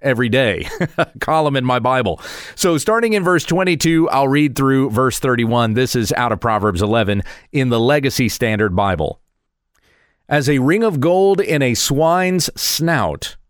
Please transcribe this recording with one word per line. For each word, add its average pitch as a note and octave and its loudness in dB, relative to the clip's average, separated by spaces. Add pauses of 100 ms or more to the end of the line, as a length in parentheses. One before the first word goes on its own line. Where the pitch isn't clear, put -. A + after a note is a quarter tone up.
every B2 0
day, A2+ 0 (140)
<laughs> - -6
a D#3+ 0 (120)
column D3+ 0
in C3 -2
my B2 0
Bible. B2 0 (360)
So E3+ 0
starting A3 2
in G3 0
verse F3 2
twenty-two, E3 2
I'll C#3 2
read C#3+ 2
through C3+ 2
verse B2 0
thirty-one. A#2 0
This B2+ 0
is A2+ 0
out A#2+ -2
of F#2 -6
Proverbs G#2 0
eleven G#2 0 (300)
in C3 0
the A#2 0
Legacy C3+ 0
Standard G#2+ -2
Bible. F#2 -2 (1040)
"As C#3 0
a C#3+ 2
ring E3+ 2
of F3+ 0
gold F#3 2
in D3+ 0
a B2 2
swine's E3+ 0
snout, C#3 -2 (140)